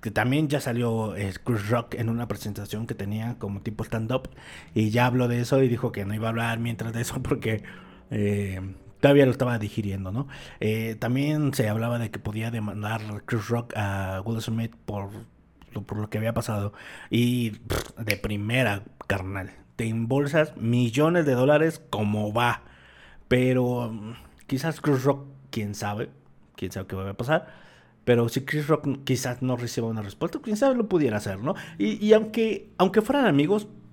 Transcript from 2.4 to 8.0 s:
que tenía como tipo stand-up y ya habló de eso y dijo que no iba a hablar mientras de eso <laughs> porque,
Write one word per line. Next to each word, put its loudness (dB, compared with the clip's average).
que -6
tenía -6
como -6
tipo -6
stand-up -4
y 2
ya 4
habló 2
de 0
eso 4
y 6
dijo 0
que -6
no -4
iba -4
a 0
hablar -2
mientras -4
de -4
eso -4
<laughs> -
porque, -2